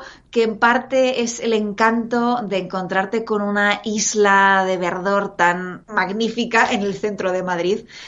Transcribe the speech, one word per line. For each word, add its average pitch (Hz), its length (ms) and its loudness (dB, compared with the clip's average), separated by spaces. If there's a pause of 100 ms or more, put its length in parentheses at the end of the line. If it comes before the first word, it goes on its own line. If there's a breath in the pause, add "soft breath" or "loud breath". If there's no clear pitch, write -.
(300 loud breath)
que 233 140 2
en 220 160 -2
parte 254 640 2
es 233 160 -6
el 226 140 0
encanto 226 920 0
de 190 160 -4
encontrarte 196 680 -4
con 214 160 -2
una 202 420 0
isla 196 840 4
de 185 100 0
verdor 185 580 -2
tan 180 520 0
magnífica 220 840 0
en 214 120 -2
el 196 100 -2
centro 196 380 -4
de 185 120 -2
Madrid 180 420 -2 (220 loud breath)